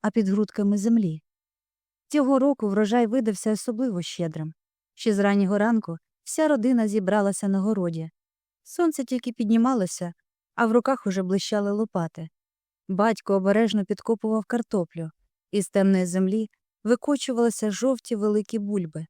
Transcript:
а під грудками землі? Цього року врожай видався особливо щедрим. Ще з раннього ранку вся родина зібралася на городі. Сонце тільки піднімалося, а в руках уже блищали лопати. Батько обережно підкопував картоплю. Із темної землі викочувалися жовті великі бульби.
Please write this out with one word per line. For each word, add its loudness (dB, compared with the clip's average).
а 0
під 0
грудками 0
землі? 0
Цього 2
року 2
врожай 2
видався -2
особливо -4
щедрим. -6
Ще 0
з 0
раннього 2
ранку 0
вся 0
родина 2
зібралася 0
на 2
городі. -2
Сонце -2
тільки -4
піднімалося, 0
а 0
в 2
руках 2
уже -2
блищали -2
лопати. -6
Батько 0
обережно 2
підкопував -2
картоплю. -4
Із -2
темної 4
землі -2
викочувалися 0
жовті -2
великі -2
бульби. -6